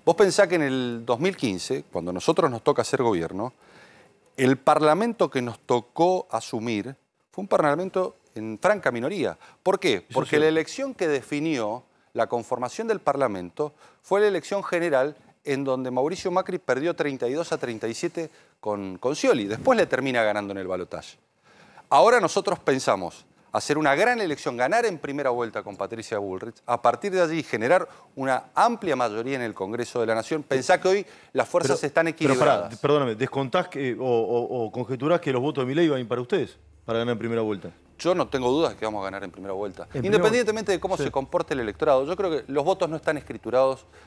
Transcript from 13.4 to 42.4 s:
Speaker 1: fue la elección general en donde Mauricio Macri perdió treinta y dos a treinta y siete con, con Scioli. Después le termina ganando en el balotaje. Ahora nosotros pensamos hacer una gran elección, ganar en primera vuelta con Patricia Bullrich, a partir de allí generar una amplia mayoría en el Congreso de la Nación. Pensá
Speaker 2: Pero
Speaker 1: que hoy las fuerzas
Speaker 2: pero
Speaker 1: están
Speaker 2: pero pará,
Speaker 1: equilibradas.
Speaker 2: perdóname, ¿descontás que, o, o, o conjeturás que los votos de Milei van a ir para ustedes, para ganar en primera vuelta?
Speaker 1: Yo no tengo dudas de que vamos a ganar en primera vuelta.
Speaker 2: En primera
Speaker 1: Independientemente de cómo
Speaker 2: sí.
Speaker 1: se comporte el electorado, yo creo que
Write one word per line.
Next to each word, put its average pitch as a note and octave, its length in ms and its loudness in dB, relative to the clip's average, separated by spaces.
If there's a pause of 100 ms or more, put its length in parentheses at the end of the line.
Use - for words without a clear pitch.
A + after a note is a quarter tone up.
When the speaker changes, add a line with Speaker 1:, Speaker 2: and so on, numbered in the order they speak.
Speaker 1:
fue G3 180 0
la G#3 80 6
elección G3 340 -2
general D3+ 540 0 (280)
en C#3 200 -2
donde B2+ 260 -2
Mauricio D3+ 400 -2
Macri F#3 280 -2
perdió C#3+ 360 -2
treinta C3+ 320 -2
y B2 60 -2
dos D#3+ 200 -4
a D3+ 60 -2
treinta A#2 300 -6
y A#2 60 -4
siete E3 360 -6 (300)
con, G2 380 -6
con C#3+ 180 -2
Scioli. D#3 300 2
Después C#3 320 2
le E3+ 80 4
termina B2+ 360 0
ganando G#2 300 0
en G2 60 -10
el F#2+ 100 -8
balotaje. F2+ 480 -8 (720)
Ahora G#3+ 320 8
nosotros F#3 380 0
pensamos A#2 680 0 (280)
hacer C#3+ 260 0
una C#3+ 180 4
gran A#3 240 2
elección, D3 360 -4
ganar F#3+ 300 2
en F3+ 120 -4
primera C#3 320 -4
vuelta A2+ 340 -4
con G2 120 -14
Patricia G#2+ 420 -6
Bullrich, G2+ 360 -8 (120)
a A#2+ 140 0
partir B2 300 2
de F#3 100 2
allí D#3+ 220 2
generar C3 460 2 (260)
una C3+ 300 -2 (100)
amplia G#3 400 2
mayoría A#2+ 400 -2
en B2 80 -4
el G#2+ 120 -6
Congreso A#2 460 -6
de A2+ 60 0
la A2+ 80 2
Nación. D3 300 -4
Pensá C3+ 300 2
Speaker 2:
Pero - 80 2
Speaker 1:
que F#3 60 2
hoy G3 180 2 (260)
las B2+ 160 0
fuerzas C#3+ 320 2
Speaker 2:
pero D3+ 80 -2
Speaker 1:
están E3 160 2
Speaker 2:
pero D#3+ 100 -2 (240)
pará, C#3+ 160 6
Speaker 1:
equilibradas. G2 240 -4
Speaker 2:
perdóname, C#3 380 2
¿descontás C3+ 500 -2
que, C3 320 -4
o, C3 60 -6
o, A#2+ 600 0
o G2+ 40 -8
conjeturás C3 500 -2
que C#3+ 120 -2
los B2 100 0
votos C#3+ 200 -2
de B2 40 -4
Milei D#3 220 2
van C#3 80 0
a B2+ 40 -2
ir A#2+ 60 -8
para B2 140 -4
ustedes, B2 360 -2 (280)
para A2+ 160 -2
ganar A#2+ 140 0
en G#2+ 40 -6
primera A#2 240 -2
vuelta? G2+ 300 -4 (260)
Speaker 1:
Yo F3+ 160 2
no D3+ 140 0
tengo B2+ 240 0
dudas D3 220 0
de - 20 -20
que - 80 -8
vamos G#2+ 160 -4
a F#2+ 60 -6
ganar G2 180 -10
en F2 80 -12
primera F#2+ 200 -10
vuelta. F#2+ 300 -8
Speaker 2:
En - 80 -18
primera E3 240 -2
Speaker 1:
Independientemente G#3+ 560 2
de F3+ 80 2
cómo F#3 180 -4
Speaker 2:
sí. D3 60 -2
Speaker 1:
se B2 80 -4
comporte D3+ 440 -2
el C3 60 -4
electorado, C3 460 2
yo F3 100 -4
creo F#3 140 -2
que C#3 160 -4